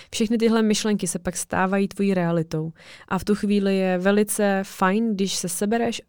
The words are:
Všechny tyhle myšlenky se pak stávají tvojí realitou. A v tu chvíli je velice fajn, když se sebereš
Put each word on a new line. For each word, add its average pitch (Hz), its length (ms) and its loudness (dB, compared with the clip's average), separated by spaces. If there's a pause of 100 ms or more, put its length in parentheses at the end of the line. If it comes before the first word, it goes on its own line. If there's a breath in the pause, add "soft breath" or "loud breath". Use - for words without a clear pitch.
(120 loud breath)
Všechny 233 260 0
tyhle 226 240 4
myšlenky 214 460 0
se 175 120 -4
pak 175 180 -6
stávají 190 500 0
tvojí 196 260 0
realitou. 165 580 -2 (360 loud breath)
A 190 120 -2
v - 40 -8
tu 208 120 0
chvíli 196 420 0
je 185 200 2
velice 202 680 2
fajn, 208 500 0
když 190 220 -2
se 180 140 -4
sebereš 226 600 -2